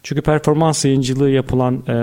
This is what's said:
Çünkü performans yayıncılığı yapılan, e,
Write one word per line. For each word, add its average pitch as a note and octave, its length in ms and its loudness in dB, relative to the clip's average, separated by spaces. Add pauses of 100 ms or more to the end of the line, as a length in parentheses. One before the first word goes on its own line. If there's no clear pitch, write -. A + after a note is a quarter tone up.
Çünkü C#3+ 200 -4
performans D3+ 640 0
yayıncılığı C3+ 460 2
yapılan, B2+ 580 0
e, B2 40 -2 (100)